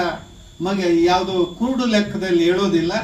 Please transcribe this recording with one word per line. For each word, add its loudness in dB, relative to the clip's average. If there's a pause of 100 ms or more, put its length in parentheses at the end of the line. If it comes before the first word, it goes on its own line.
(600)
ಮಗೆ 0
ಯಾವ್ದೋ 0
ಕುರುಡು -2
ಲೆಕ್ಕದಲ್ಲಿ 0
ಹೇಳೋದಿಲ್ಲ. 0 (120)